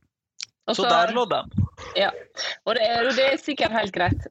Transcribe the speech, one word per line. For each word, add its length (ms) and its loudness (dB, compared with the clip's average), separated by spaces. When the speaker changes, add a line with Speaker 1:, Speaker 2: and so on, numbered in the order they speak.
Speaker 1:
Og 80 0
Speaker 2:
Så 80 0
Speaker 1:
så 60 4
Speaker 2:
der 220 4
lå 140 0
den. 240 -2
Speaker 1:
Ja, 160 2
og 100 0
det 100 0
er, 220 2
og 80 0
det 100 4
er 120 2
sikkert 360 -2
helt 180 0
greit, 400 0